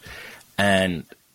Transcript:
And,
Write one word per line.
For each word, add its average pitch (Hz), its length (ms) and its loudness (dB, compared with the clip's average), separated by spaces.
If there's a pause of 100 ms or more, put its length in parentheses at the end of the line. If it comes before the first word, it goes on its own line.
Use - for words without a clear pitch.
(580)
And, 95 480 2 (300)